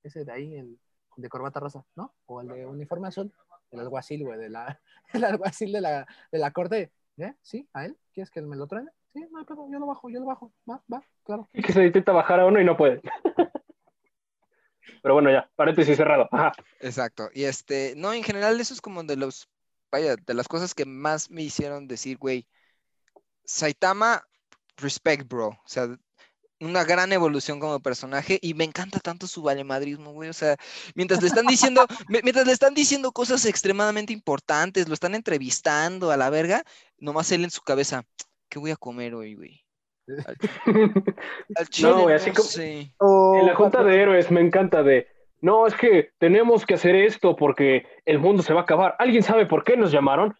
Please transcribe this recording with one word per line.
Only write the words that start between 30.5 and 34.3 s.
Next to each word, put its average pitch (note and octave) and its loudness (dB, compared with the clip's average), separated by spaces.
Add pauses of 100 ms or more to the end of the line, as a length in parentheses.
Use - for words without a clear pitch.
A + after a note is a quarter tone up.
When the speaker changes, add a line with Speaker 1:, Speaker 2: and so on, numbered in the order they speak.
Speaker 3:
mientras F3+ 0
le F3+ 2
están A3+ 2
diciendo, B3+ 6
<laughs> - -6
mi-, A3 8
mientras B3+ 2
le B3+ 4
están C#4 4
diciendo C#4 0
cosas B3 -2
extremadamente G#3 -2
importantes, E3+ -2